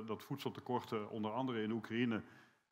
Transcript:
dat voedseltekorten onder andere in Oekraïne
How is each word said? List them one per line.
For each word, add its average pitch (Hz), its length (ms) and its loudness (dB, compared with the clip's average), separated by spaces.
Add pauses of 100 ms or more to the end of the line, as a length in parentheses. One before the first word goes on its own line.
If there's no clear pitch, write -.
dat 107 160 -2
voedseltekorten 117 880 -2
onder 107 220 0
andere 120 300 2
in 107 80 2
Oekraïne 113 520 2 (500)